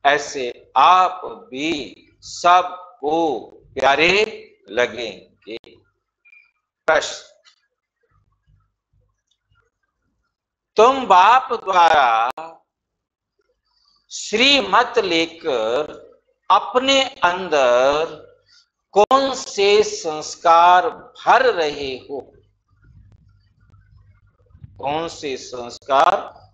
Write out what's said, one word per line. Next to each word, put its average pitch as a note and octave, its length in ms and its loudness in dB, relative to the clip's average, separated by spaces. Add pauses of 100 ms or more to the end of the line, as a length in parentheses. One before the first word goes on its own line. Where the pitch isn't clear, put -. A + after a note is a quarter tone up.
ऐसे C#3 720 -4
आप F3 480 2
भी B2 680 -10 (260)
सबको E3 1200 -2 (340)
प्यारे D#3+ 720 0 (240)
लगेंगे। A2 880 -8 (1300)
प्रश्न, - 480 -4 (3500)
तुम B3+ 300 4
बाप G3+ 460 4
द्वारा D#3+ 800 2 (1800)
श्रीमत A#3+ 880 0
लेकर D3+ 1120 -4 (400)
अपने C4+ 540 0
अंदर D3+ 1300 0 (680)
कौन C4 360 2
से G#3 480 0
संस्कार E3+ 1080 2
भर A3+ 640 0
रहे C#3+ 400 -6
हो? B2+ 400 -16 (2500)
कौन D3+ 300 -6
से C#3 280 -10
संस्कार A#2+ 800 0 (380)